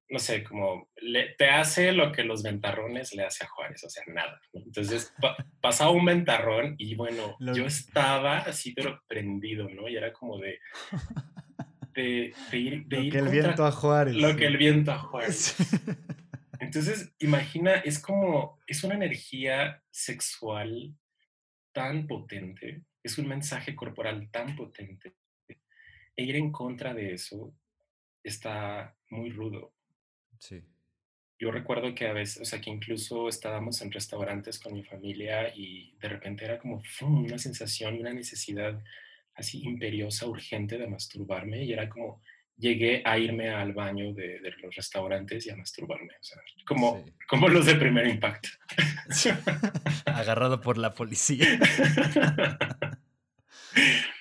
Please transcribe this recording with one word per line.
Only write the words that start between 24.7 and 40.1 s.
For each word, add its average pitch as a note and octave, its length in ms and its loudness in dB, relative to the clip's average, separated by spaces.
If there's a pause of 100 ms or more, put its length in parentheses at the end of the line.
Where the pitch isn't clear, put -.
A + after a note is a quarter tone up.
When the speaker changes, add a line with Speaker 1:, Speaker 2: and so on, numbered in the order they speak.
Speaker 1:
e B2+ 80 -4
ir C3+ 100 -4
en D3+ 160 -2
contra B2 440 -8
de G2+ 200 -6
eso G2+ 400 -12 (720)
está G#2 720 -8 (120)
muy A#2 220 -8
rudo. G#2+ 420 -10 (680)
Speaker 2:
Sí. F#2 200 -18 (800)
Speaker 1:
Yo A2+ 140 -4
recuerdo A#2+ 420 -4
que A#2 140 -4
a G#2+ 40 -2
veces, G#2 300 -6
o - 20 -8
sea, G#2+ 160 -6
que A2 100 -12
incluso A2 580 -6
estábamos A2 520 -4
en G#2 120 -10
restaurantes G2+ 640 -8
con G#2+ 160 -12
mi G2+ 80 -8
familia G#2 720 -6
y F#2 460 -16
de G#2 80 -8
repente G#2 360 -10
era A#2 140 -6
como, A2 240 -10
¡fum!, C3+ 420 0
una A#2 140 -6
sensación A2 560 -6
y A#2 60 -6
una A#2+ 120 -6
necesidad G#2+ 720 -8 (540)
así G#2+ 260 -8
imperiosa, A2 640 -4